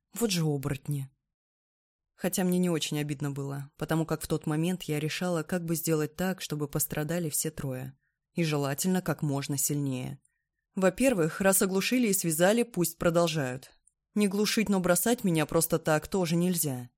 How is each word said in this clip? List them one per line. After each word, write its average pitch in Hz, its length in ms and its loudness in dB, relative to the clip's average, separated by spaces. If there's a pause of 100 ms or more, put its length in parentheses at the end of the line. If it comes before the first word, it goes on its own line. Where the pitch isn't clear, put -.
(140)
Вот 226 180 0
же 170 140 0
оборотни. 143 640 -4 (1040)
Хотя - 280 -2
мне 180 160 2
не 180 100 2
очень 151 300 -2
обидно 147 320 -4
было, 139 460 -10
потому 160 280 0
как 156 160 -4
в - 60 -10
тот 156 180 -4
момент 165 380 -2
я 151 160 -4
решала, 160 440 -2
как 170 220 -6
бы 165 100 -2
сделать 151 400 -2
так, 185 240 -2
чтобы 147 280 -6
пострадали 156 600 -2
все 156 220 -4
трое. 131 460 -8 (400)
И 170 60 2
желательно 151 580 0
как 160 220 -2
можно 139 340 -2
сильнее. 135 640 -2 (540)
Во-первых, 185 640 2
раз 196 220 4
оглушили 196 440 2
и 196 60 4
связали, 180 480 4
пусть 175 380 -2
продолжают. 156 720 0 (420)
Не 208 140 4
глушить, 208 420 0
но 196 100 2
бросать 180 440 2
меня 160 240 2
просто 165 320 2
так 156 280 0
тоже 175 280 0
нельзя. 151 640 -2